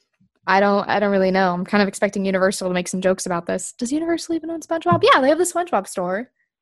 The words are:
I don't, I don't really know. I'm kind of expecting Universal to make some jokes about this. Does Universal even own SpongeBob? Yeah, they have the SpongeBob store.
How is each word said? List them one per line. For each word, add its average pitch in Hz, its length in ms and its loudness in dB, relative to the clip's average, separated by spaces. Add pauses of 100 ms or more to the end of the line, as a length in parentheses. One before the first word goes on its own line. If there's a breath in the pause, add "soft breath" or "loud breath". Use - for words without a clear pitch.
(480)
I 190 120 4
don't, 202 300 2
I 196 100 2
don't 202 120 0
really 190 200 2
know. 185 220 2
I'm 180 120 -4
kind 208 180 2
of 190 40 2
expecting 196 380 -2
Universal 190 440 0
to 185 40 -2
make 180 140 -2
some 185 140 -6
jokes 190 260 0
about 170 180 -4
this. 185 320 -6
Does 240 140 -6
Universal 330 440 -2
even 320 140 -6
own 330 120 -6
SpongeBob? 339 420 0
Yeah, 392 180 6
they 262 80 4
have 311 80 4
the 359 60 0
SpongeBob 339 440 -2
store. 190 440 -6 (300)